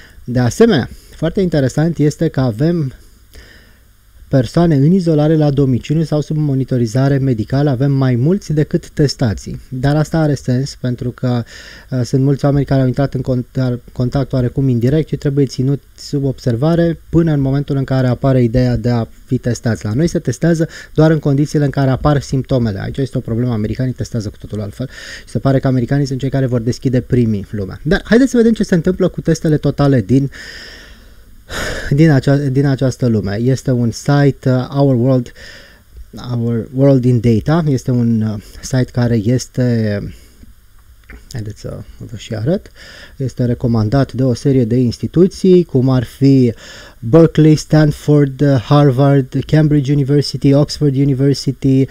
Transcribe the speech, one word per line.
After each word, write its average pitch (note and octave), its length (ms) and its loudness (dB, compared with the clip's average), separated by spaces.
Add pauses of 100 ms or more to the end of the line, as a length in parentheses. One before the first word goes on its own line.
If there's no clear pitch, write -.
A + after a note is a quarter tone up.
(240)
De B2 140 -4
asemenea, C#3 520 2 (200)
foarte E3 300 -4
interesant D#3+ 580 0
este D3+ 300 0
că D3 120 -4
avem C3+ 540 0 (1300)
persoane D3+ 460 2
în C#3+ 180 4
izolare E3 440 2
la D3 140 2
domiciliu C#3 520 0
sau D3+ 180 -2
sub D3+ 160 -4
monitorizare C3+ 840 0
medicală, C3 520 0
avem C#3 220 0
mai C3 220 2
mulți D#3 380 -2
decât D#3 360 -2
testații. B2+ 800 -2
Dar C3 280 -2
asta D#3 220 -2
are D3+ 160 0
sens, C3 460 -4
pentru B2 300 -6
că, B2 340 -4 (460)
uh, B2+ 140 -2
sunt C3 180 0
mulți C#3 220 0
oameni C#3+ 200 2
care C3+ 160 0
au C3 60 2
intrat C3 280 -2
în C3 60 -4
contact, B2 600 -4 (120)
contact B2+ 400 -2
oarecum C3 360 0
indirect C3 400 0
și D3 80 -6
trebuie C#3 300 0
ținut C3+ 360 -2 (140)
sub - 280 -6
observare D#3 840 -2
până E3 240 2
în C#3+ 80 0
momentul C#3 360 -2
în C3+ 80 -2
care C3 220 0
apare B2+ 360 2
ideea A#2+ 340 0
de A2+ 140 -2
a A#2 160 -2 (180)
fi B2+ 140 -4
testați. A#2 460 -4
La G#2 80 -4
noi D3 140 0
se E3+ 120 -2
testează D#3+ 500 -2 (260)
doar D#3 160 4
în D#3+ 80 2
condițiile D3 460 0
în C#3 60 0
care C#3 200 0
apar C#3+ 300 0
simptomele. A#2+ 640 -2
Aici A2+ 160 -8
este C3+ 200 -4
o - 20 -6
problemă, A#2+ 320 -4
americanii A2+ 400 -4
testează A2 360 -8
cu - 120 -14
totul G#2+ 200 -10
altfel G#2+ 280 -10 (360)
și - 60 -20
se - 80 -4
pare C3+ 200 2
că C3+ 80 -2
americanii C3 400 0
sunt C3 120 -6
cei C3 120 -4
care C3+ 160 -2
vor A#2+ 140 -2
deschide B2 400 -2
primii A2+ 500 0
lumea. F#2+ 320 -8
Dar E3+ 220 0
haideți B3 260 2
să B3 60 -2
vedem A#3 160 4
ce A3 100 -2
se F#3+ 120 -2
întâmplă F#3 340 0
cu - 120 -10
testele D#3+ 360 0
totale C#3 440 2
din, C3 300 0 (1600)
din D#3 200 4
acea, C#3 260 2
din C#3+ 300 0
această C3 400 -2
lume. G2+ 300 0
Este B2+ 340 -2
un A#2+ 200 0
site, C#3+ 600 0
uh, B2+ 200 0
Our C#3 240 2
World, B2 380 0 (1000)
Our A#2 420 -4
World C3+ 300 2
in B2 160 2
Data, A#2+ 480 0
este C3 220 -2
un, A#2 300 0
uh, G#2+ 220 -4 (200)
site B2+ 300 -2
care A#2+ 220 0
este, A2+ 1000 -2 (1160)
haideți G#2+ 280 -10
să G2 180 -12 (200)
vă A2+ 180 -16
și - 180 -12
arăt, C3 360 -4 (460)
este C3 280 -4
recomandat A#2 680 0
de A#2 100 -4
o B2+ 120 2
serie C3 300 2
de A2+ 120 0
instituții, E3+ 880 2
cum C3 260 0
ar B2+ 140 2
fi C3+ 500 2 (440)
Berkeley, D#3 580 4
Stanford, D3 840 2
uh, C#3 280 2
Harvard, C#3 760 2
Cambridge D3+ 460 2
University, C#3 600 0
Oxford D3 420 2
University C3+ 960 0